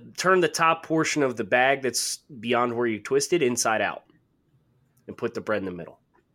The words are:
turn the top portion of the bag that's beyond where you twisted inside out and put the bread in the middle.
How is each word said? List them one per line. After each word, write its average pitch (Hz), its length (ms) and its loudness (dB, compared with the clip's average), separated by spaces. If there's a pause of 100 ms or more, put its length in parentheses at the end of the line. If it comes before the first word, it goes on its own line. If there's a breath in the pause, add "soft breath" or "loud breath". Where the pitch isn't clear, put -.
(160)
turn 185 240 4
the 160 80 4
top 160 360 2
portion 156 380 0
of 123 140 2
the 113 80 -4
bag 131 380 2
that's - 360 -2 (220)
beyond 120 360 0
where 120 120 0
you 107 120 -4
twisted 143 420 0
inside 117 380 2
out 92 220 -4 (1040)
and 107 100 -14
put 117 180 -4
the 107 60 -6
bread 104 200 -2
in 98 60 -4
the 92 40 -6
middle. 85 280 -12 (360)